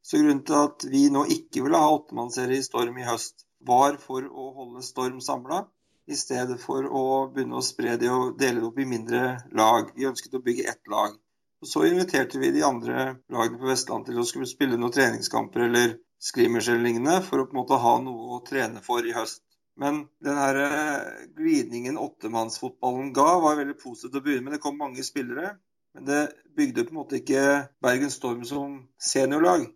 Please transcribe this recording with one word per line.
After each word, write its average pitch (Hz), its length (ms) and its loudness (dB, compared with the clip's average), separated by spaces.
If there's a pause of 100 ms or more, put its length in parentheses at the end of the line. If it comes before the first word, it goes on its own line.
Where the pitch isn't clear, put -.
Så - 180 0
grunnen 143 240 4
til 160 100 2
at 147 320 2
vi 139 220 6
nå 139 180 2
ikke 131 360 -2
ville 160 140 4
ha 156 200 6
åttemannsserie 123 640 -4
i 131 40 -4
Storm 120 340 -4
i 127 60 -10
høst, 117 420 -6 (140)
var 135 380 2
for 131 240 -8
å 131 340 -12
holde 123 280 -16
Storm 127 360 -6
samlet, 139 480 -4 (400)
i 147 80 -8
stedet 127 460 -4
for 135 240 -4
å 135 160 -2 (320)
begynne 123 240 -4
å 127 80 -4
spre 117 320 -2
det 120 120 0
og 127 280 0
dele 120 240 0
det 117 60 -2
opp 117 120 -6
i 139 60 0
mindre 120 380 -2 (280)
lag. 110 440 4
Vi 135 100 -4
ønsket - 300 -6
å 127 80 -4
bygge 123 260 -2
ett - 180 -12
lag. 104 240 0 (520)
Og - 40 -14
så 151 220 2
inviterte 156 500 2
vi 135 120 2
de 143 120 2
andre 127 540 -2 (120)
lagene 117 300 -2
på 131 80 -4
Vestland 120 380 -2
til 120 140 -4
å 120 40 2
skulle 127 240 -4
spille 123 300 -2
noen 120 160 -2
treningskamper 113 720 0
eller 117 320 2 (220)
scrimmage 117 500 2
eller 120 160 2
lignende, 131 380 2
for 143 180 -2
å 131 80 -2
på 147 80 -12
en 127 80 -2
måte 131 160 4
ha 120 180 6
noe 123 380 -10
å 117 80 -12
trene 117 360 -4
for 120 220 0
i 117 80 -4
høst. 113 300 -6 (360)
Men 143 300 -2 (160)
den 143 140 0
her, 139 180 2
eh, 143 680 -2 (120)
glidningen 131 600 0 (440)
åttemannsfotballen 127 720 -4
ga, 156 260 6
var 151 200 4
veldig 143 220 -6
positivt 127 340 -14
å 135 80 -4
begynne 135 240 0
med. 147 60 -8
Det 151 100 -8
kom 143 140 -6
mange 131 260 -8
spillere, 143 540 -8 (360)
men 135 120 -16
det 143 160 2 (360)
bygde 123 280 2
på 139 80 -16
en 160 80 -8
måte 135 180 -6
ikke 139 500 2 (140)
Bergen 131 260 2
Storm 123 360 -6
som 139 420 -8 (100)
seniorlag. 147 800 2